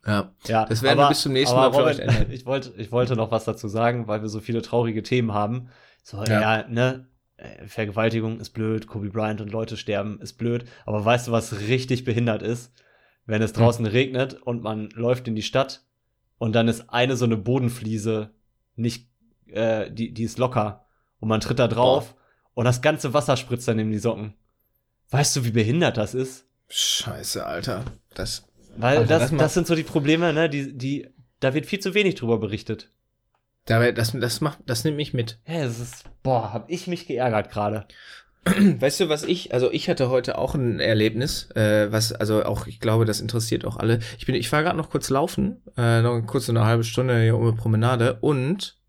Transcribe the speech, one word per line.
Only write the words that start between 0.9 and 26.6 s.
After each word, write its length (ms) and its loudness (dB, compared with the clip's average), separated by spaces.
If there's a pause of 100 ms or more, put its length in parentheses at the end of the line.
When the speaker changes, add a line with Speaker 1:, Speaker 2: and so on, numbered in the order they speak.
Speaker 2:
aber, 60 8
Speaker 1:
wir 40 6
bis 120 2
zum 120 -2
nächsten 240 4
Speaker 2:
aber 140 6
Speaker 1:
Mal 40 -2
vielleicht 240 4
Speaker 2:
Robin, 160 2
Speaker 1:
ändern. 160 4
Speaker 2:
<laughs> 0 -
ich 140 -12
wollte, 320 -4
ich 140 -10
wollte 240 2
noch 160 0
was 140 0
dazu 220 -6
sagen, 400 0
weil 140 -2
wir 80 -6
so 100 -6
viele 220 -4
traurige 420 0
Themen 300 0
haben. 360 -4 (340)
So, 200 -10
Speaker 1:
Ja. 160 2
Speaker 2:
ja, 300 0
ne, 380 -2 (280)
äh, 320 -20
Vergewaltigung 720 -2
ist 120 -14
blöd, 360 -4
Kobe 220 -8
Bryant 320 -4
und 100 -10
Leute 240 -6
sterben 460 -6
ist 120 -16
blöd. 320 -4 (200)
Aber 180 -4
weißt 240 2
du, 40 -2
was 300 -2
richtig 440 0
behindert 380 0
ist? 280 -6 (540)
Wenn 160 0
es 100 0
Speaker 1:
Hm. 100 -6
Speaker 2:
draußen 240 4
regnet 500 0
und 280 -6
man 280 -6
läuft 360 -2
in 80 -2
die 60 -4
Stadt 420 -2 (540)
und 180 -2
dann 140 4
ist 200 -4
eine 280 0
so 80 2
eine 100 2
Bodenfliese 960 -2 (480)
nicht, 320 -4 (380)
äh, 440 -2
die, 220 -6
die 100 -6
ist 140 -6
locker 480 -2 (340)
und 80 -6
man 140 2
tritt 180 -2
da 80 4
drauf 460 2
Speaker 1:
Boah. 80 -20 (320)
Speaker 2:
und 100 -2
das 180 2
ganze 320 0
Wasser 220 2
spritzt 320 -4
dann 120 2
in 120 -2
die 60 -2
Socken. 380 -4 (760)
Weißt 260 2
du, 80 -2
wie 80 -2
behindert 460 2
das 160 -2
ist? 320 -6 (240)